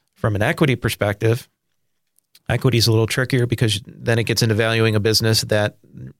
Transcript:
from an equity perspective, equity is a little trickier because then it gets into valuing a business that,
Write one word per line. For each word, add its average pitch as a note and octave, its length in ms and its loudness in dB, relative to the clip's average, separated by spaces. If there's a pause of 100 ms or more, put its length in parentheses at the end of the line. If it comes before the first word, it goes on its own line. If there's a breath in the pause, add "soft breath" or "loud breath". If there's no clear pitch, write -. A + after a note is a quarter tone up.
(120)
from G#2 240 -2
an G2 60 0
equity C#3 340 0
perspective, A2+ 720 -2 (1000)
equity A#2+ 300 0
is G2 80 2
a A2+ 60 2
little A2 160 2
trickier B2+ 360 -2
because A2 420 -2
then A#2 340 -2
it G#2+ 40 -2
gets A2 160 -2
into A2 140 2
valuing A2+ 400 2
a G#2+ 60 2
business A2 400 2
that, G#2 380 -2 (420)